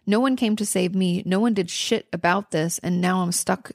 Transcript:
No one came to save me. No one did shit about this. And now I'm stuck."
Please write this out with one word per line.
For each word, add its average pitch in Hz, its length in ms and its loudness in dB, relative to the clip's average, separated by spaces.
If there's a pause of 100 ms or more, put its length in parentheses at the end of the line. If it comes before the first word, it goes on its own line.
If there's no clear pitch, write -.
No 208 160 2
one 262 160 2
came 214 180 0
to 208 100 -2
save 185 300 0
me. 185 300 0
No 185 160 0
one 233 120 2
did 190 160 -2
shit - 440 -2
about 180 380 0
this. 165 280 -2
And 180 220 -2
now 185 200 0
I'm 175 120 -2
stuck." - 420 -4